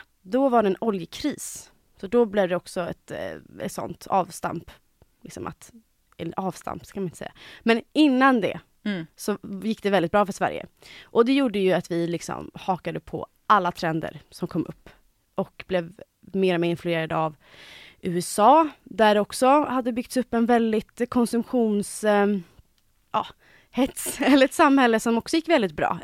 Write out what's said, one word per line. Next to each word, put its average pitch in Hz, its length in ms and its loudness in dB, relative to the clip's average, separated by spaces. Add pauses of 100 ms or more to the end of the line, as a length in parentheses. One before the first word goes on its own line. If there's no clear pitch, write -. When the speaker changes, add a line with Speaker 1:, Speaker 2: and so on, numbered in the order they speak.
(220)
Speaker 1:
då 254 260 0
var 240 140 4
det 202 60 2
en 190 120 0
oljekris. - 920 -6 (280)
Så 202 60 -12
då 240 200 2
blev 196 220 0
det 180 80 -2
också - 240 -8
ett, - 300 -10
eh, 82 540 -12
ett - 80 -8
sånt - 340 -12
avstamp. 180 640 -4 (520)
Liksom - 240 -14
att, - 260 -18 (440)
eller 170 240 -10
avstamp - 460 -4
ska - 140 -10
man 196 60 -2
inte 160 120 -8
säga. - 140 -12 (300)
Men 226 200 4 (100)
innan 262 480 6
det 170 200 -4 (240)
Speaker 2:
Mm. 185 220 -6 (100)
Speaker 1:
så 202 220 -4 (240)
gick 214 200 -4
det 202 80 -2
väldigt 170 220 0
bra 208 140 2
för - 60 -6
Sverige. 87 340 -6 (360)
Och - 220 2
det 254 80 0
gjorde 254 260 0
ju 185 140 2
att 170 180 -2
vi 170 160 -2
liksom 160 480 -8
hakade 165 460 -6
på - 260 -10 (200)
alla 180 260 2
trender 160 480 -6 (100)
som - 180 -10
kom - 180 -4
upp. - 240 -20 (440)
Och - 320 -8
blev 175 260 -4 (280)
mer 185 340 0
och 170 60 0
mer 170 100 0
influerade 165 460 -4
av 160 200 -4 (640)
U 180 180 -4
S - 200 -8
A, 294 300 6 (160)
där 208 340 2
också 208 280 0 (180)
hade 247 280 -4
byggts 233 240 -6
upp 240 180 -2
en 233 120 2
väldigt 226 540 0
konsumtions-, 233 1080 -2
ehm, 202 340 2 (720)
ja, 220 140 -2 (440)
hets, - 500 -4
<laughs> - 0 -
eller 269 240 6
ett - 100 -2
samhälle 269 460 4
som 233 180 0
också - 180 -4
gick 330 120 -2
väldigt 233 280 2
bra 165 280 -2